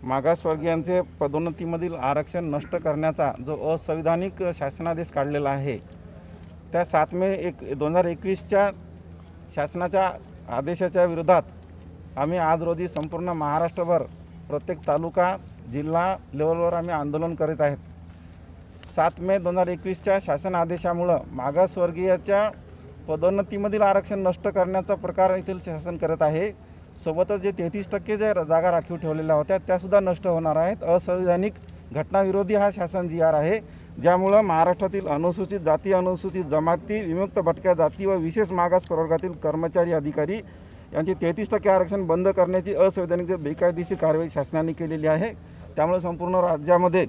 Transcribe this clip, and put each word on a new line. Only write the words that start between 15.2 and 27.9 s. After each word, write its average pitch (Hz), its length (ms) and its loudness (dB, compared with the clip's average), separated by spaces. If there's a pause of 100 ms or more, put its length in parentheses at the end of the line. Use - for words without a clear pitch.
जिल्हा 165 440 0 (180)
लेवलवर 165 400 0
आम्ही 170 200 -4
आंदोलन 156 420 -2
करीत 156 260 -2
आहेत. 143 160 2 (1160)
सात 165 240 2
मे 190 180 0
दोन 175 200 -2
हजार 180 100 4
एकवीसच्या 180 540 -2
शासन 165 340 -2
आदेशामुळं 175 640 0 (120)
मागासवर्गीयाच्या 180 1160 2 (580)
पदोन्नतीमधील 196 760 0
आरक्षण 196 380 2
नष्ट 185 280 0
करण्याचा 190 480 0
प्रकार 185 400 2
येथील 185 300 -6
शासन 165 320 -8
करत 160 240 0
आहे. 160 300 2 (520)
सोबतच 185 360 0
जे 196 120 -2
तेहतीस 185 400 -4